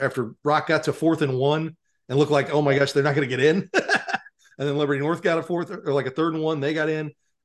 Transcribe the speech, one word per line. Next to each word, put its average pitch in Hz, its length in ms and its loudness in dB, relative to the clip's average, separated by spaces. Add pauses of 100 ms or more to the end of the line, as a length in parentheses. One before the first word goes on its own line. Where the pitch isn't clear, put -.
after 123 340 -4 (100)
Rock 147 240 2
got 151 160 2
to 147 80 0
fourth 160 300 0
and 135 160 0
one 156 380 0 (320)
and 131 100 0
looked 151 140 2
like, 143 180 2
"Oh 151 120 2
my 139 160 2
gosh, 139 140 2
they're 143 100 2
not 147 120 0
gonna 147 120 0
get 123 140 -2
in." 160 340 4
<laughs> 381 60 4 (800)
And 139 80 -4
then 143 120 -2
Liberty 143 220 0
North 165 200 -2
got 170 160 2
a 160 60 -2
fourth, 175 280 -4
or, 165 220 -6
like, 135 140 0
a 127 40 -4
third 160 220 0
and 160 100 -4
one, 156 180 -2
they 143 120 -2
got 156 160 -2
in, 156 240 -4 (320)